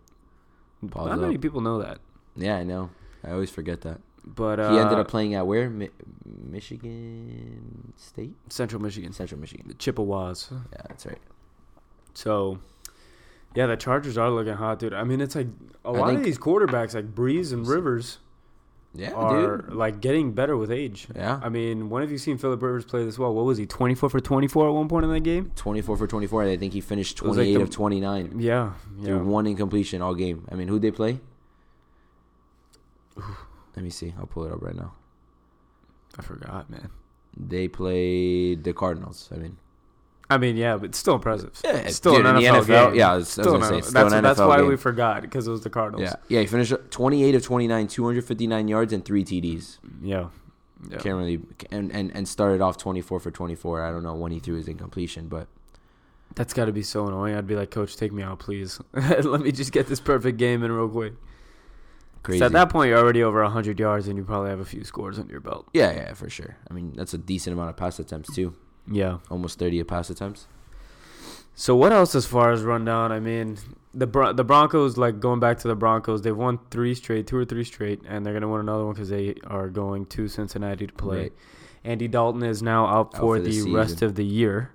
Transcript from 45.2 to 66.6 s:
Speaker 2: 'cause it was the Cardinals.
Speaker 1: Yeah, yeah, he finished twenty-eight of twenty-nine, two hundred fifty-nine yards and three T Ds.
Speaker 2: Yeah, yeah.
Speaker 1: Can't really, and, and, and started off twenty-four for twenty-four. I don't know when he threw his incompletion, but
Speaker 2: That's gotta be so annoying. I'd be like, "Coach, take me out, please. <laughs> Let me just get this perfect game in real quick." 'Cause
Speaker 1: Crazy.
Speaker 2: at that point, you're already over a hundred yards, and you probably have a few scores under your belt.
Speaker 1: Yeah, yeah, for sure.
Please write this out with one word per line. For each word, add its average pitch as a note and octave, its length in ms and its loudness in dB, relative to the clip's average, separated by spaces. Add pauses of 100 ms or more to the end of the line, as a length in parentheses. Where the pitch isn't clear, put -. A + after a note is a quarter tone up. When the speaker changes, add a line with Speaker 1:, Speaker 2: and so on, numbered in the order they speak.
Speaker 2:
'cause A#2 180 -4
it - 20 -2
was A2 120 -4
the G#2+ 80 -8
Cardinals. G#2+ 400 -4
Speaker 1:
Yeah, F2 40 -6 (140)
yeah, A#2 120 4
he G#2 60 4
finished A#2 280 2 (160)
twenty-eight C#3 440 4
of A#2+ 80 4
twenty-nine, A#2 460 0
two A#2+ 160 -2
hundred A#2+ 220 0
fifty-nine A2 420 -2
yards A2 240 0
and F#2+ 120 -2
three G2+ 200 0
T F2+ 160 -4
Ds. E2 380 -6 (240)
Speaker 2:
Yeah, F#2 260 -4 (640)
yeah. - 80 -10
Speaker 1:
Can't F#2+ 180 -4
really, F2 240 -2 (300)
and, G2+ 220 -6
and, G2+ 220 -6
and G2 140 -6
started G2 320 2
off F#2 160 2
twenty-four F#2 440 -4
for F2 100 -8
twenty-four. E2+ 520 -6
I E2 80 -4
don't E2+ 120 -6
know E2 120 -8
when E2 180 -6
he E2 60 -6
threw E2 180 -6
his D#2+ 120 -8
incompletion, E2 600 -10
but D#2+ 200 -10 (840)
Speaker 2:
That's - 180 -6
gotta A2 200 0
be G#2 100 -4
so G#2 240 -4
annoying. G2+ 300 -2
I'd G#2 100 -4
be G#2 100 -2
like, G2+ 140 -4
"Coach, G#2 260 -4
take G#2 160 -4
me G2+ 100 -6
out, F#2+ 160 -8
please. G2 480 -8
<laughs> - 60 -20
Let C#3+ 480 2
me D3 120 2
just B2+ 200 -6
get C#3 140 4
this C3+ 140 -4
perfect B2+ 360 2
game A#2+ 260 2
in A#2 100 0
real A2+ 180 0
quick." A2 240 -6 (1080)
'Cause F#2 120 -2
Speaker 1:
Crazy. F#2 100 6
Speaker 2:
at B2 80 6
that F3 180 8
point, D3 200 4
you're A#2 100 8
already A#2+ 240 6
over G#2+ 180 4
a G#2 80 2
hundred G#2+ 300 -2
yards, G#2 260 0
and G2+ 100 -4
you G2 60 -4
probably G2 280 -4
have F#2+ 100 -6
a F#2+ 40 -10
few - 200 -12
scores G2+ 340 -8
under - 140 -10
your C#2 80 -12
belt. - 340 -10
Speaker 1:
Yeah, B2 160 6
yeah, B1 240 -8
for - 160 -14
sure. - 260 -14 (140)